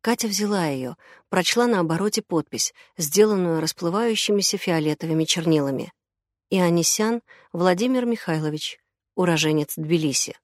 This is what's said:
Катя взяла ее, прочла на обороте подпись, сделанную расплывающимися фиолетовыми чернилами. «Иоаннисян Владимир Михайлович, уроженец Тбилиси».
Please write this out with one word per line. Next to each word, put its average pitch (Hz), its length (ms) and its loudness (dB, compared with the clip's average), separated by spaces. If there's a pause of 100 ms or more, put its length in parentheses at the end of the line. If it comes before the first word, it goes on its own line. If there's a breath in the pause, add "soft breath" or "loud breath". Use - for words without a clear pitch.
Катя 233 220 0
взяла 202 380 0
ее, 131 280 -4 (360 loud breath)
прочла 202 360 2
на 220 140 2
обороте 175 420 0
подпись, - 500 -4 (240 soft breath)
сделанную 180 640 2
расплывающимися 202 960 -2
фиолетовыми 160 680 0
чернилами. 156 680 0 (560)
«Иоаннисян 185 720 2 (300 loud breath)
Владимир 202 540 2
Михайлович, 156 720 -4 (380)
уроженец 156 580 2
Тбилиси». 156 680 -2